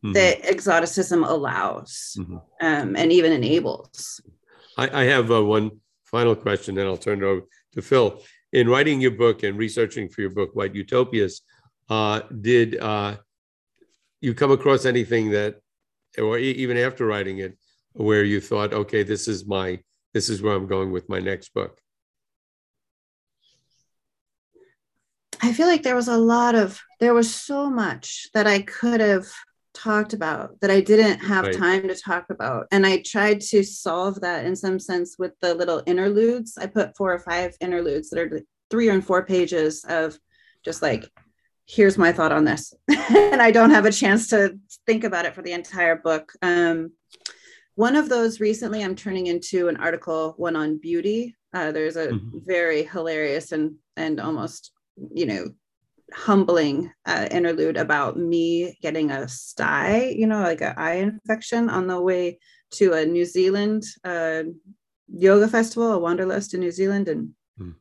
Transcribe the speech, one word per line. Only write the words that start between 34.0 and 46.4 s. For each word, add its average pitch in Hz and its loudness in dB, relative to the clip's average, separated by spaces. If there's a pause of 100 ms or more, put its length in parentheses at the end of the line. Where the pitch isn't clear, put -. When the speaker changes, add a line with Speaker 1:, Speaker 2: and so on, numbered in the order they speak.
Speaker 2:
that 175 -4
in 180 -2
some 190 -2
sense 180 -6
with 180 -6
the 175 0
little 165 -2
interludes. 208 0
I - -8
put 202 -2
four 190 -2
or 175 -6
five 175 -6
interludes 170 -4
that - -6
are 160 -6 (260)
three 226 2
and 190 2
four 185 2
pages 170 0
of 160 -4 (460)
just - -8
like, 117 -2 (580)
"Here's 196 4
my 170 4
thought 160 2
on 151 2
this." 147 -4 (140)
<laughs> - - (440)
And 262 4
I 233 8
don't 226 8
have 208 8
a 214 4
chance 214 2
to 196 2 (280)
think 220 0
about 180 -2
it 165 -6
for 185 -16
the 175 -10
entire 170 -2
book. 160 -4 (100)